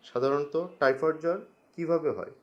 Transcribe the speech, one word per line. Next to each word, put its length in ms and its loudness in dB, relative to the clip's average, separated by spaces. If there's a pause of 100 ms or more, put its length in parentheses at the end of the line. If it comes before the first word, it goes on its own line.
সাধারণত 640 0 (120)
টাইফয়েড 400 2
জ্বর 220 -2 (360)
কিভাবে 340 0
হয়? 200 -6 (120)